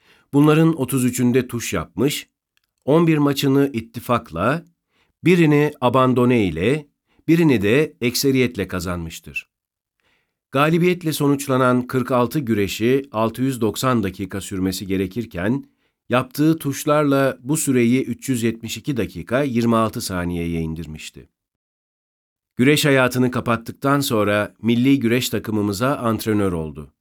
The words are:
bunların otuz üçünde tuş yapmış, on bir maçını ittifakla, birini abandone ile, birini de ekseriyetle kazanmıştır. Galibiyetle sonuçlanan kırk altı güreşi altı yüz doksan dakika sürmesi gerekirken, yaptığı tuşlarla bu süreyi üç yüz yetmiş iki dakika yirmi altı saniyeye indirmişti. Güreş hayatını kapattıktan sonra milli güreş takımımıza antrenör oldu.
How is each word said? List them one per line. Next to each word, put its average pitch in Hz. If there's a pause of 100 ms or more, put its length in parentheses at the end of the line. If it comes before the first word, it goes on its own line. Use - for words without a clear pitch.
(320)
bunların 151
otuz 127
üçünde 123
tuş -
yapmış, 104 (560)
on 165
bir 160
maçını 139
ittifakla, 113 (600)
birini 151
abandone 123
ile, 101 (420)
birini 156
de 127
ekseriyetle 123
kazanmıştır. 85 (1040)
Galibiyetle 165
sonuçlanan 131
kırk 127
altı 123
güreşi 113 (100)
altı 113
yüz 131
doksan 113
dakika 95
sürmesi 92
gerekirken, 98 (440)
yaptığı 143
tuşlarla 139
bu 135
süreyi 127
üç -
yüz 123
yetmiş 113
iki 127
dakika 104
yirmi 117
altı 113
saniyeye 87
indirmişti. 78 (1300)
Güreş 143
hayatını 127
kapattıktan 123
sonra 104
milli 123
güreş 120
takımımıza 107
antrenör 107
oldu. 76